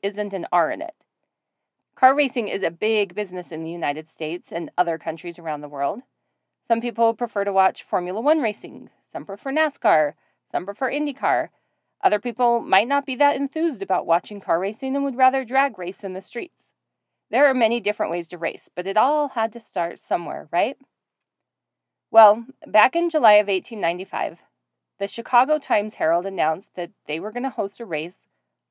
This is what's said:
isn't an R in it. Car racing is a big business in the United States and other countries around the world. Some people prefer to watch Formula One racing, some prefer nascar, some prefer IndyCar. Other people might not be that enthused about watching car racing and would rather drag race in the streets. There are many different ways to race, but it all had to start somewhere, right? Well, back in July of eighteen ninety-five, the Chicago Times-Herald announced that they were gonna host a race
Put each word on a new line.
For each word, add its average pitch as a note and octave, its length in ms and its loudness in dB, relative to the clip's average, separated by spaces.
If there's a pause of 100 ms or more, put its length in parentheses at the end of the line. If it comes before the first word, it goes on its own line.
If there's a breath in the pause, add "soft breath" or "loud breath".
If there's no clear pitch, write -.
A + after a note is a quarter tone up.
isn't G3+ 300 -4
an F3 180 -6
R E3 200 2
in G2 100 -6
it. - 140 -10 (1000)
Car C4+ 220 6
racing C4 320 0
is G3 160 -4
a F#3+ 80 0
big G#3 420 -2
business F3+ 380 -8
in D#3+ 120 -6
the D#3+ 60 -6
United D#3+ 380 -6
States D#3+ 440 -10
and E3+ 240 -8
other E3 220 2
countries E3 400 -10
around D#3 240 -6
the D3 80 -12
world. D3 320 -4 (680)
Some A3+ 140 0
people A3+ 320 0
prefer A3+ 300 -4
to G3 100 -2
watch F#3+ 300 2
Formula F3+ 360 -4
One D4+ 200 2
racing, G#3 500 -6 (220)
some C#3+ 120 -10
prefer G#3 280 -10
nascar, A3 640 2 (380)
some F3 140 -4
prefer G3+ 240 -4
IndyCar. G#3 600 -2 (540)
Other G3 140 2
people A#3+ 440 0
might G3+ 260 2
not C#4 180 0
be C4 120 -6
that C#4+ 180 4
enthused C#4 480 -4
about F#3 240 -2
watching F3+ 340 0
car F3 180 0
racing A3 360 -4
and C#4 100 0
would B3 120 -4
rather C4 280 2
drag C4 320 0
race F3 260 -10
in F#3+ 100 -6
the F#3 80 -8
streets. - 500 -14 (580)
There C#4 160 4
are C4+ 80 4
many A#3 260 2
different G3+ 320 -2
ways F3 180 -6
to F3 80 -14
race, - 360 -6
but F3 140 -6
it G3 100 0
all C#4+ 320 2
had A3 240 -4
to A#3 60 -10
start F3 400 -6
somewhere, D#3 520 -4
right? G#3 260 0 (1300)
Well, A3 360 8 (200)
back G#3+ 300 4
in E4+ 160 2
July B3 220 6
of G#3 160 4
eighteen G3+ 320 -4
ninety-five, F3 580 -4 (580)
the G3+ 100 -4
Chicago C4 520 2
Times-Herald F#3+ 640 0
announced F3+ 500 -2
that F3 160 -8 (140)
they D3+ 140 -6
were G3+ 120 -8
gonna B3 200 -4
host G3+ 280 -6
a A#3 60 -10
race D#3+ 440 -8 (420)